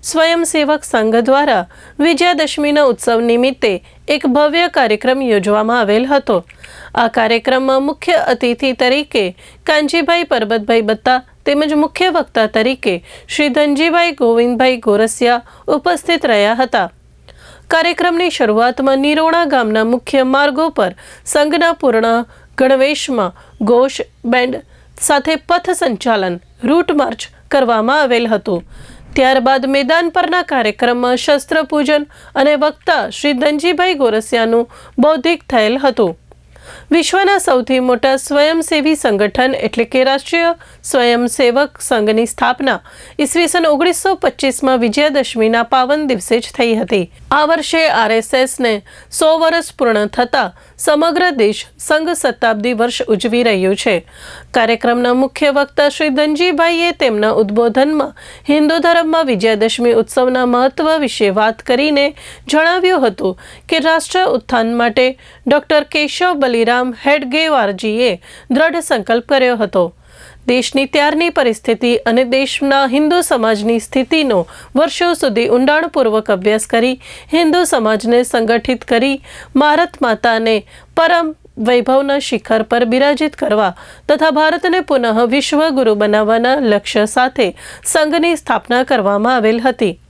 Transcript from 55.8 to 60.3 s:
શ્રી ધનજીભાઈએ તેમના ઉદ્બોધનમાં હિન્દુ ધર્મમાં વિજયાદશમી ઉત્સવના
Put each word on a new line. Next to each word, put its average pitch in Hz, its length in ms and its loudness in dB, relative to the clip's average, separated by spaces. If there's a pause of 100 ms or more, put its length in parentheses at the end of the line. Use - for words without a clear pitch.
શ્રી 302 240 -2
ધનજીભાઈએ 330 720 0 (100)
તેમના 220 300 0 (100)
ઉદ્બોધનમાં 254 720 0 (380)
હિન્દુ 302 340 2
ધર્મમાં 320 440 2
વિજયાદશમી 226 600 0 (100)
ઉત્સવના 254 500 0